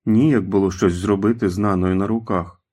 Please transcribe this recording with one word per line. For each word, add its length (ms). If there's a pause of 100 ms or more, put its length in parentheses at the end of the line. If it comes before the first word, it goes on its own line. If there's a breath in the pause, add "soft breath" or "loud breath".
Ніяк 440
було 220
щось 220
зробити 560
з 100
Наною 360
на 120
руках, 560 (100)